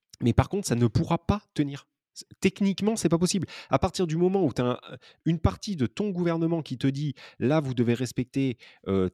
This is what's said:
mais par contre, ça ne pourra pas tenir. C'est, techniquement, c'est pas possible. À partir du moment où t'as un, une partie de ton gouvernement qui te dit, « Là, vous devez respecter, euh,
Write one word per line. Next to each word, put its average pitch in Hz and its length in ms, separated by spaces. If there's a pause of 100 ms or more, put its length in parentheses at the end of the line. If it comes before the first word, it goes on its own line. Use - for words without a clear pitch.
(220)
mais 117 100
par - 160
contre, 196 180
ça - 80
ne 120 120
pourra - 320
pas 202 240 (100)
tenir. 143 340 (280)
C'est, - 100 (160)
techniquement, 196 560
c'est 170 140
pas 165 80
possible. 175 280 (220)
À 135 100
partir 185 280
du 156 100
moment 185 300
où 127 80
t'as 127 100
un, 123 140 (480)
une 160 120
partie 196 380
de 131 80
ton 202 240
gouvernement 170 540
qui 127 160
te - 80
dit, « 139 260 (260)
Là, 151 220
vous 131 140
devez 117 180
respecter, 127 640 (320)
euh, 95 260